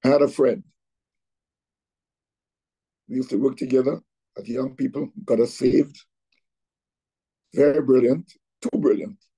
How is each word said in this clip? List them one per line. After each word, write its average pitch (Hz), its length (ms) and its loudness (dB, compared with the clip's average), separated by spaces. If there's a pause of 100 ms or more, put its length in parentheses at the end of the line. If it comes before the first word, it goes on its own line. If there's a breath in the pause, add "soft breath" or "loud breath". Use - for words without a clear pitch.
I - 20 4
had 143 140 4
a 143 80 4
friend. - 340 0 (2500)
We 127 80 -6
used 131 140 -6
to 117 60 -2
work 131 200 0
together 131 420 -2 (380)
as 101 100 -16
young 131 300 -6
people, 139 320 -6 (160)
got 113 160 0
us 120 140 -2
saved. 131 440 0 (1500)
Very 147 280 2
brilliant, 127 500 2 (300)
too - 180 -4
brilliant. - 380 -2 (200)